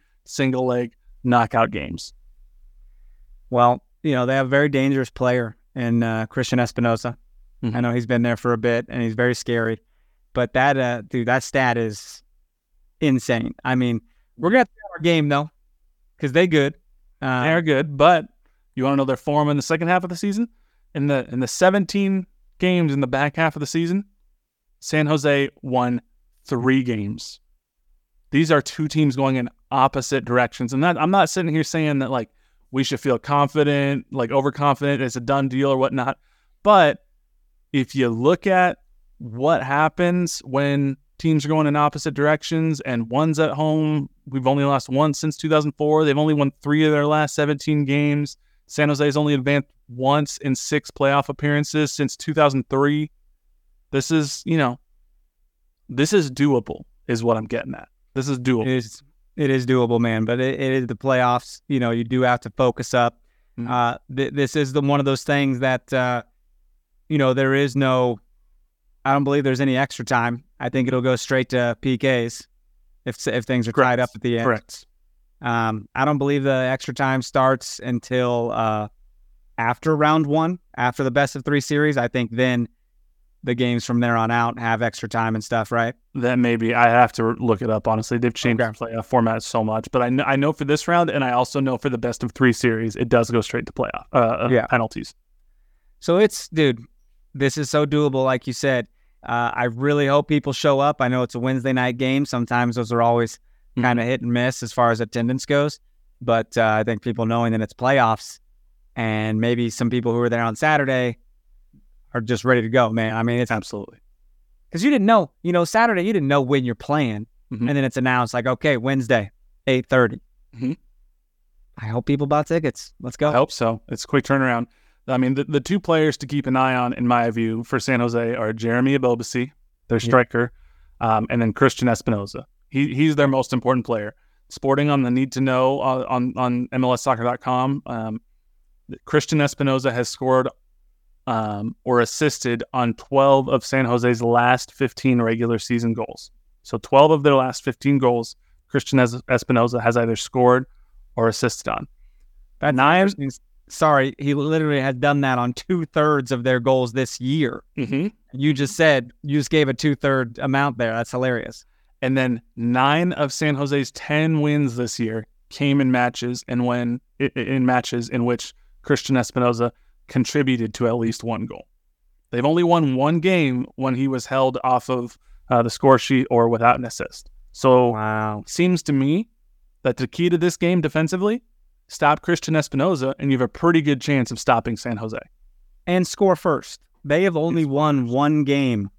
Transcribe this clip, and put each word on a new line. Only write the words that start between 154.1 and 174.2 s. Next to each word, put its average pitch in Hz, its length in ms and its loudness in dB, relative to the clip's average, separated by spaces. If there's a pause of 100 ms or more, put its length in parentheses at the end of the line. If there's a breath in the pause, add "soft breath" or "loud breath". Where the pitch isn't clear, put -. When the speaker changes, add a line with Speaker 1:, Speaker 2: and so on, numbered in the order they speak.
Speaker 2:
he 143 160 0
literally 151 460 0
has 135 120 0
done 143 280 2
that 131 180 0
on 123 140 -2
two-thirds 151 800 -2
of 120 120 -4
their 127 160 2
goals 127 340 0
this 127 260 -4
year. 127 440 -2 (140)
Speaker 1:
Mm-hmm. 143 300 -4 (260)
Speaker 2:
You 143 200 0
just 135 220 -2
said, 139 360 2 (120)
you 147 160 0
just 135 100 -4
gave 151 200 2
a 131 40 -2
two-third 131 640 -2
amount 135 380 -2
there. 113 160 -2
That's 117 160 -4
hilarious. 127 560 -4 (360)
Speaker 1:
And 131 160 0
then 127 240 0 (140)
nine 135 580 2
of 143 200 -4
San 151 220 0
Jose's 139 360 -2
ten 156 480 -2
wins 147 380 0
this 123 220 -6
year 113 280 -4 (220)
came 143 320 0
in 131 100 2
matches 123 560 -2
and 123 180 -2
when, 120 360 -2 (180)
i-, 135 160 0
i-, 135 60 -4
in 127 240 0
matches 123 440 0
in 120 160 -2
which 120 280 -2 (300)
Christian 139 340 0
Espinoza 120 540 0 (380)
contributed 127 640 0
to 120 120 0
at 117 100 2
least 113 260 -2
one 113 220 -6
goal. - 220 -14 (640)
They've 123 140 -2
only 165 180 2
won 165 320 2
one 151 240 2
game 151 460 0 (100)
when 131 200 -2
he 135 120 -2
was 131 180 -4